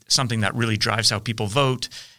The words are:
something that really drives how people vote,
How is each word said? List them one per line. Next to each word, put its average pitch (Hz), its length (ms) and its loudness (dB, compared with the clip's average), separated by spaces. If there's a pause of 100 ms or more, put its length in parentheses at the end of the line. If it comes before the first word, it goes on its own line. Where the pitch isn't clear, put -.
something 117 340 0
that 98 140 2
really 113 220 0
drives 110 340 2
how 110 80 0
people 107 280 -4
vote, 131 420 0 (300)